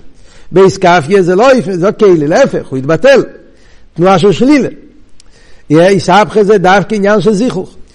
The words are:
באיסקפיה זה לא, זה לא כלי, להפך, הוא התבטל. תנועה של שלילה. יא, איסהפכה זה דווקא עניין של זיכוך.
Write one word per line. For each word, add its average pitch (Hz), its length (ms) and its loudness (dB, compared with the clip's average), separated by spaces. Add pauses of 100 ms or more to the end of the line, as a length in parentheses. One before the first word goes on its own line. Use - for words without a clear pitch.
(520)
באיסקפיה 180 680 2
זה 180 120 -2
לא, 233 140 2 (240)
זה 175 140 -4
לא 214 120 -2
כלי, 170 300 2
להפך, 185 400 -2
הוא 131 100 -8
התבטל. 165 440 0 (720)
תנועה 185 240 0
של 190 140 2
שלילה. 254 360 0 (1040)
יא, 165 140 4
איסהפכה 196 580 0
זה 208 140 2
דווקא 185 360 0
עניין 202 260 0
של 208 120 0
זיכוך. 190 440 -6 (180)